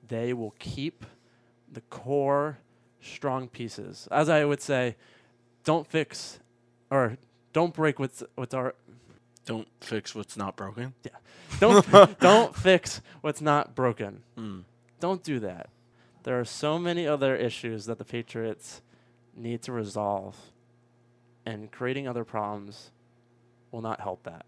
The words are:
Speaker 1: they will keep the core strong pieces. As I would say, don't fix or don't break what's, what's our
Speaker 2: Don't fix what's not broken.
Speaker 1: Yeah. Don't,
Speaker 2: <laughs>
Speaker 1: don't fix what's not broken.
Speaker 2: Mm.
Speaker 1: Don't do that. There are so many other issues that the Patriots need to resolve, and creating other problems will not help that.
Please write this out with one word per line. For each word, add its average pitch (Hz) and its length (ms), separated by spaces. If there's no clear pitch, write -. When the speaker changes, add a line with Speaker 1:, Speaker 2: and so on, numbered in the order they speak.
Speaker 1:
they 120 260
will 113 260
keep - 460
the 120 120
core 139 760
strong 131 480
pieces. 104 600
As 151 180
I 151 160
would 147 160
say, 127 360
don't 156 220
fix - 540
or 127 280
don't 165 220
break 156 240
what's, 135 240
what's 127 200
our 131 200
Speaker 2:
Don't 113 240
fix - 340
what's 107 220
not 98 200
broken. 110 380
Speaker 1:
Yeah. - 60
Don't, 202 580
Speaker 2:
<laughs> - 20
Speaker 1:
don't 202 340
fix - 460
what's 151 200
not 147 340
broken. 110 480
Speaker 2:
Mm. 98 260
Speaker 1:
Don't 180 220
do 143 180
that. 90 280
There 127 140
are 123 60
so 151 340
many 175 280
other 139 280
issues 113 520
that 113 120
the - 60
Patriots 113 760
need 117 280
to 131 100
resolve, 104 640
and 107 280
creating 131 340
other 120 180
problems 104 680
will 117 80
not 113 200
help 92 220
that. - 260